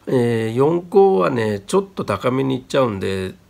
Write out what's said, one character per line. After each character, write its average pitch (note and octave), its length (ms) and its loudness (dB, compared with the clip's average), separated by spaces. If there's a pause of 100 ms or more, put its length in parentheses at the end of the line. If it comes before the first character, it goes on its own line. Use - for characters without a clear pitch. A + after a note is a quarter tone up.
え A#2+ 420 0
ー、 A2+ 60 -8
四 D#3 260 2
項 F#3+ 380 4
は F3 100 0
ね、 A#2 320 -2
ち - 140 -6
ょ F#3+ 40 4
っ G3 160 -4
と G2+ 80 -8
高 G#2+ 280 -2
め C3 120 -2
に C3 140 -2
い - 20 -8
っ B2+ 40 -14
ち - 140 -4
ゃ C3+ 40 4
う A#2+ 100 0
ん G2 80 -4
で、 F#2+ 360 -4 (140)